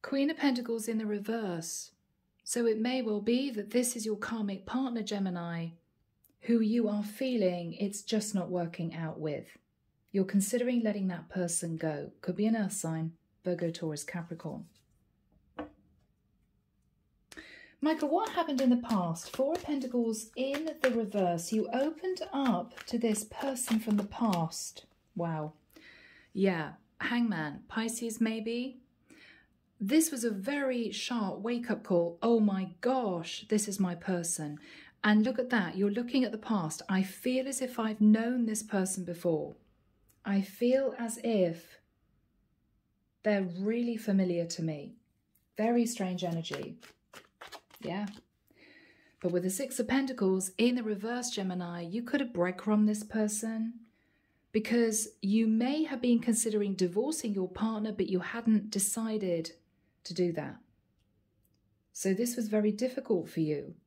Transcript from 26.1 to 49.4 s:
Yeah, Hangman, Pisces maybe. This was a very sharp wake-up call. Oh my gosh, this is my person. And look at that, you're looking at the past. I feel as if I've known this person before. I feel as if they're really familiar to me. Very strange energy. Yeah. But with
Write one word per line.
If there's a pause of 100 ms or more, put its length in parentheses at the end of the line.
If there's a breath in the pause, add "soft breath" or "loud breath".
Yeah, (280)
Hangman,
Pisces
maybe. (1080 loud breath)
This
was
a
very
sharp
wake-up
call.
Oh
my (120)
gosh,
this
is
my
person. (420 loud breath)
And
look
at
that,
you're
looking
at
the
past.
I
feel
as
if
I've
known
this
person
before. (680)
I
feel
as
if (1400)
they're (100)
really
familiar
to
me. (600)
Very
strange
energy. (1040)
Yeah. (1120 loud breath)
But
with